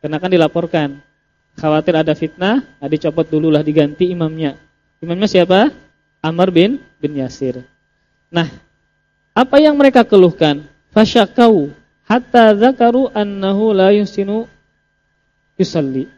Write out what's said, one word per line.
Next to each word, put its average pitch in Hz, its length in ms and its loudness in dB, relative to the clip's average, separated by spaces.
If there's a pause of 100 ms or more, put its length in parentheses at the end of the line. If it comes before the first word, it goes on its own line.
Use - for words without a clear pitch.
Karena 151 160 -8
kan 180 80 -8
dilaporkan, 165 720 -2 (560)
khawatir 156 400 -2
ada 156 160 -2
fitnah, 180 480 -4
nah - 320 -14
dicopot 156 320 -4
dululah, 151 400 0
diganti 151 480 -2
imamnya. 160 480 -6 (400)
Imamnya 175 240 -6
siapa? 185 480 2 (480)
Ammar 170 320 -2
bin, 190 240 2 (240)
bin 147 160 -6
Yasir. 127 480 -8 (640)
Nah, 165 240 -4 (800)
apa 262 240 0
yang 294 240 4
mereka 262 240 4
keluhkan? 165 640 2 (240)
Fasyakau 214 800 2 (320)
hatta 233 480 2
zakaru 240 640 0
annahu 202 560 -2
la 196 240 4
yusinu 202 480 -4 (1120)
yusalli. 139 480 -4 (140)